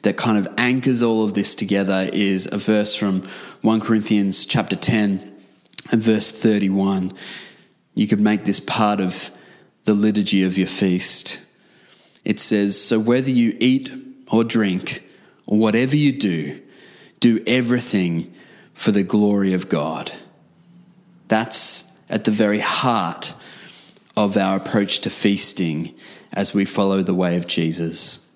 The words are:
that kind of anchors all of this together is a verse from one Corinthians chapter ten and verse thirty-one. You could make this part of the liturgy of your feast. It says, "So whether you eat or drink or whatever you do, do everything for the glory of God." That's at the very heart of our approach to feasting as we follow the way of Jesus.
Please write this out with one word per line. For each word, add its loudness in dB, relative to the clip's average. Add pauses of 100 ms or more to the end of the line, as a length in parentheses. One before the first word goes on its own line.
that 0
kind 0
of -2
anchors 2
all 2
of -2
this 0
together 0
is 0
a -4
verse 2
from -2 (360)
one 2
Corinthians 0
chapter -2
ten 0 (560)
and 2
verse 2
thirty-one. 0 (800)
You 0
could 2
make 2
this 0
part 0
of -4 (540)
the 4
liturgy 2
of 0
your 2
feast. 0 (840)
It 0
says, 2
"So 2
whether 2
you 2
eat 2 (400)
or 4
drink -2 (440)
or 0
whatever 2
you 4
do, -2 (600)
do 4
everything 0 (400)
for 0
the 2
glory 2
of -4
God." -4 (1160)
That's -2 (200)
at -4
the 2
very 2
heart -2 (840)
of 0
our 2
approach -2
to -4
feasting 0 (400)
as -2
we 2
follow 0
the 0
way 0
of -4
Jesus. -2 (120)